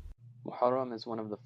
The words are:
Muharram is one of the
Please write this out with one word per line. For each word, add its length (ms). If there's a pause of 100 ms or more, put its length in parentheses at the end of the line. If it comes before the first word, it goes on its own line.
(460)
Muharram 480
is 120
one 140
of 100
the 160